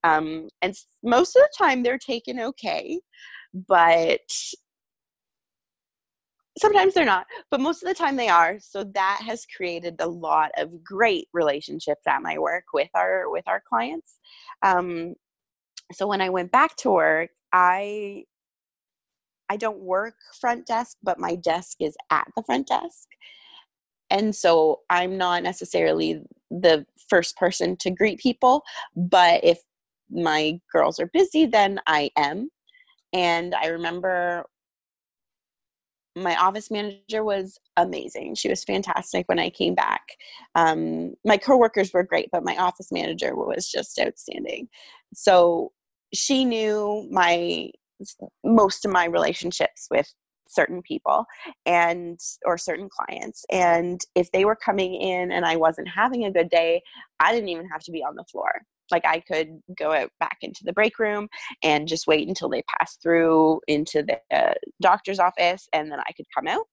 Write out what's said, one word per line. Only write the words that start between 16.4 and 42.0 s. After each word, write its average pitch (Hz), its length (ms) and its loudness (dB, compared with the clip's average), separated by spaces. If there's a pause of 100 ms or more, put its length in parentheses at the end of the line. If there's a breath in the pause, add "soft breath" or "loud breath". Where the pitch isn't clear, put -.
back 294 260 2
to 247 120 -2
work, 165 400 2 (220)
I, 202 720 0 (1200)
I 208 80 -2
don't 214 240 -6
work 196 340 -4 (260)
front 240 260 -2
desk, 233 360 -4
but 185 160 -2
my 175 180 -4
desk 175 440 -4
is 151 160 -4 (140)
at 156 160 0 (100)
the 226 60 -6
front 262 240 -2
desk. - 420 -4 (1040 loud breath)
And 208 240 0
so 160 460 4 (100)
I'm 180 260 0
not 175 260 0
necessarily 165 800 -2 (280)
the 165 340 4 (240)
first 170 280 2
person 180 420 -2
to 185 120 -4
greet 196 300 0
people, 254 420 2 (320 loud breath)
but 180 480 4
if 170 160 4 (520)
my 160 500 0 (100)
girls 165 300 2
are 175 120 -4
busy, 320 340 4
then 202 400 2
I 151 300 2
am. 165 340 -2 (640 soft breath)
And 175 400 0
I 160 140 -2
remember 175 760 -4 (1700)
my 175 220 -4
office 190 340 0
manager 208 540 -6
was 196 340 -4 (180)
amazing. - 580 -2
She 208 160 -4
was 190 140 -4
fantastic 190 640 -4
when 180 100 2
I 170 100 -2
came 180 260 -2
back. 53 280 -2 (520 loud breath)
Um, 165 600 0 (100)
my 208 140 4
coworkers 226 560 4
were 180 80 4